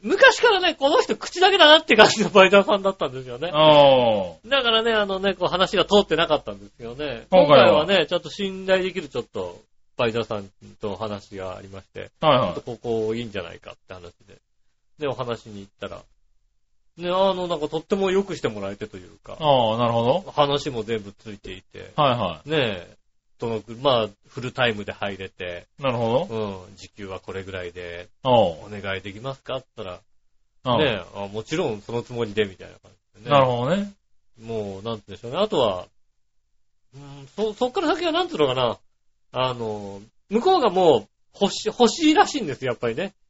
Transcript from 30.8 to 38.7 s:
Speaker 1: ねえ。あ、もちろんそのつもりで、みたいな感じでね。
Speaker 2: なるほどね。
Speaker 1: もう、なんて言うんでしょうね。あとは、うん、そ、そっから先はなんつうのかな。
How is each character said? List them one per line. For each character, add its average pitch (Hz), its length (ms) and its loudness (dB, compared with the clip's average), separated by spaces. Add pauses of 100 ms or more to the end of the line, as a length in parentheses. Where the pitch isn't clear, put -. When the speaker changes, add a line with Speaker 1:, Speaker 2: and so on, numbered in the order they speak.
Speaker 1:
ね 107 180 -2
え。 - 20 -16 (200)
あ、 - 40 -10
も 107 140 -8
ち 156 140 -6
ろ 165 140 -2
ん 104 100 -8
そ 113 120 -14
の 117 100 -4
つ 120 100 -16
も 117 120 -4
り 104 100 -10
で、 104 100 0
み 95 120 -10
た 87 100 -20
い - 20 -18
な 90 140 -20
感 90 80 -20 (260)
じ 104 80 -20
で 120 60 -4
ね。 147 40 4
Speaker 2:
な 139 60 8
る 131 60 6
ほ 123 180 -2
ど 151 100 0
ね。 202 180 -4 (520)
Speaker 1:
も 104 360 -8
う、 - 20 -18
な 117 120 -6
ん 110 40 -12
て - 100 -20
言 - 0 -
う - 40 -18
ん - 20 -14
で - 20 -18
し - 80 -20
ょ 120 40 -10
う - 40 -10
ね。 156 60 -6
あ 208 100 -2
と 202 100 -2
は、 95 280 0 (1080)
う 135 40 -20
ん、 139 360 -20
そ、 214 200 -4
そ 247 140 -2
っ 247 40 -8
か 403 80 -2
ら 320 80 -2
先 339 160 -2
は 330 80 0
な 349 120 0
ん 349 40 -8
つ 330 60 -12
う - 40 -8
の 147 80 2
か 127 80 -2
な。 123 240 -2 (540)